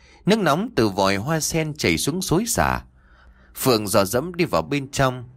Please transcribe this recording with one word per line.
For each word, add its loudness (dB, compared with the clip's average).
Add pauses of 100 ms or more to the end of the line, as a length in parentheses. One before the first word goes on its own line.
(260)
Nước 4
nóng 0
từ 4
vòi 2
hoa -2
sen -2
chảy 0
xuống -4
xối 0
xả. 0 (760)
Phượng 2
dò 4
dẫm -2
đi 0
vào 0
bên -6
trong, 0 (140)